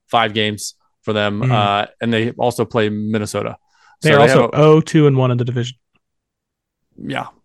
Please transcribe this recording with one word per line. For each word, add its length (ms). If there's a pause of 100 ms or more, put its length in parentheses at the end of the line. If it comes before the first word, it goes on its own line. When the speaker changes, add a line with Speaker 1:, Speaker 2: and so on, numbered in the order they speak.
Speaker 1:
five 260
games 400 (280)
for 100
them, 300
Speaker 2:
Mm. 100
Speaker 1:
uh, 340 (140)
and 120
they 200
also 320
play 240
Minnesota. 680 (420)
Speaker 2:
They're 140
Speaker 1:
So 20
they 60
Speaker 2:
also 200
Speaker 1:
have 120
a 20
Speaker 2:
oh 240
two 260
and 120
one 120
in 80
the 60
division. 320 (1200)
Speaker 1:
Yeah, 320 (160)